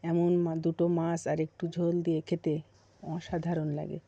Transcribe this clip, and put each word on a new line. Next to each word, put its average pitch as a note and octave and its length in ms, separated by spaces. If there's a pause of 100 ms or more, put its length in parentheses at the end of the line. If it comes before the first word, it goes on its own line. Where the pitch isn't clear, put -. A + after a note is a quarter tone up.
এমন E3+ 340
মা-, E3 240
দুটো E3 280
মাছ E3+ 380
আর D#3 140
একটু D#3 280
ঝোল E3+ 340
দিয়ে E3 180
খেতে E3 340 (480)
অসাধারণ E3 680
লাগে। D3 380